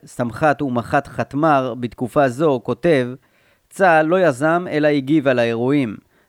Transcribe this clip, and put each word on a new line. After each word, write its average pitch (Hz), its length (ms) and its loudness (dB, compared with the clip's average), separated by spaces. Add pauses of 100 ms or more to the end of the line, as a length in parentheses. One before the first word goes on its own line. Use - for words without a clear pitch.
סמח"ט 135 560 -4
ומח"ט 127 440 -2
חטמ"ר 139 720 -2
בתקופה 127 480 -2
זו, 131 340 0
כותב, 127 460 0 (640)
"צה"ל 165 360 2
לא 185 140 2
יזם 160 500 0
אלא 151 180 0
הגיב 143 400 0
על 123 100 2
האירועים. 117 580 0 (320)